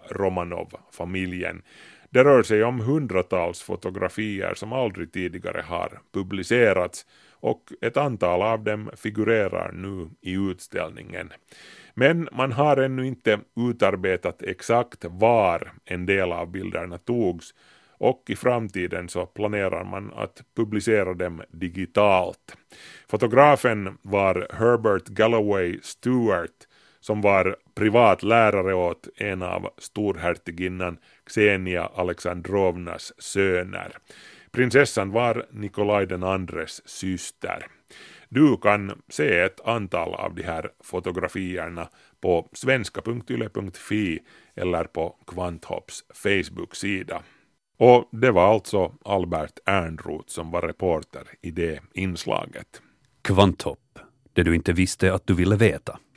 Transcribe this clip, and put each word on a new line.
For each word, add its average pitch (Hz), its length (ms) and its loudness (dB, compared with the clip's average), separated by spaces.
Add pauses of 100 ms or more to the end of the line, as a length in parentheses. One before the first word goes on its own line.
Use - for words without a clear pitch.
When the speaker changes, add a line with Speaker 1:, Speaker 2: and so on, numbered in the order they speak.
Speaker 1:
Romanov-familjen. 87 1500 -6 (480)
Det 123 140 6
rör 135 200 8
sig 107 200 2
om 123 160 0
hundratals 95 840 -2
fotografier 95 920 -6
som 107 200 -10
aldrig 101 380 -4
tidigare 90 500 -6
har 85 400 -8 (120)
publicerats 98 920 0 (360)
och - 220 -4 (180)
ett 120 160 -2
antal 101 440 0
av 110 220 0
dem 107 340 -4
figurerar 104 760 -2
nu 92 380 -10 (120)
i 90 120 -8
utställningen. 92 1000 -6 (600)
Men 156 380 2
man 131 200 -2
har 143 260 4
ännu 131 300 0
inte 113 320 0 (160)
utarbetat 95 840 0
exakt - 680 -2
var 95 600 2 (140)
en 90 200 -6
del 95 260 2
av 85 200 -6
bilderna 90 460 -8
togs 98 560 -2 (440)
och - 300 0
i - 80 -4
framtiden 95 760 -2
så 90 160 -4
planerar 98 580 -4
man 95 320 -10
att - 280 -10 (120)
publicera 107 580 0
dem 87 280 -6 (100)
digitalt. 90 1080 0 (500)
Fotografen 117 920 4
var 95 520 2
Herbert 110 520 2
Galloway 101 760 2
Stewart 110 840 -2 (320)
som 107 220 -4
var 98 340 4 (200)
privatlärare 104 1000 4
åt 87 420 -2
en 95 280 -6
av 90 340 -6
storhertiginnan 90 1200 -4 (320)
Xenia 92 640 2
Alexandrovnas 87 1200 -2
söner. 92 800 -2 (540)
Prinsessan 113 600 2
var 117 400 0
Nikolaj 104 540 0
den 92 180 -6
andres 87 640 -6
syster. - 800 -8 (640)
Du 131 280 4
kan 101 520 0
se 127 300 0
ett 95 280 0
antal 92 460 -4
av - 220 -8
de 90 80 -8
här 82 280 -8 (120)
fotografierna 90 1040 -6 (340)
på 87 320 2
svenska 127 480 -4
punkt 117 300 -8
yle 117 180 -4
punkt 98 280 -8
fi 98 420 -2 (360)
eller 90 280 -2
på 82 320 -6 (120)
Kvanthopps 87 760 -10 (100)
Facebook-sida. 92 1080 -4 (560)
Och 120 340 8
det 117 200 2
var 95 220 6
alltså 98 400 0 (120)
Albert 87 600 -4
Ernroth 80 600 -2
som 82 240 -10
var 87 100 -2
reporter 82 640 -4 (180)
i 87 100 -8
det 82 280 -4 (140)
inslaget. - 880 -6 (400)
Speaker 2:
Kvanthopp, - 800 2 (340)
det 90 100 2
du 85 120 4
inte 85 180 0
visste 90 400 2
att - 140 -4
du 98 60 2
ville 92 220 4
veta. - 440 0 (180)